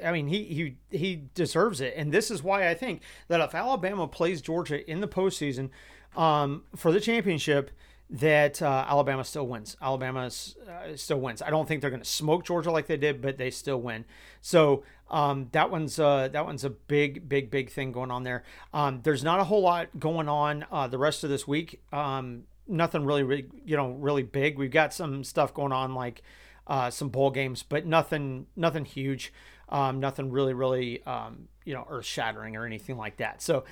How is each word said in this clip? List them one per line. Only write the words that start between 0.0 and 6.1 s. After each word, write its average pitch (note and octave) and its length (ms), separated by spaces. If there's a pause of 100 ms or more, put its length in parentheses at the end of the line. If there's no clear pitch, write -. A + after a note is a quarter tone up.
I E3 80
mean, D#3 160
he, G3+ 160
he, D#3 540
he E3+ 260 (100)
deserves F3 460
it. B2+ 160
And D3+ 160
this G#3+ 180
is E3 140
why F#3 240
I E3+ 60
think G3 280 (280)
that E3+ 100
if D#3 160
Alabama G3 500
plays E3+ 360
Georgia D#3+ 480
in D#3+ 100
the G3+ 80
postseason, D3 640 (480)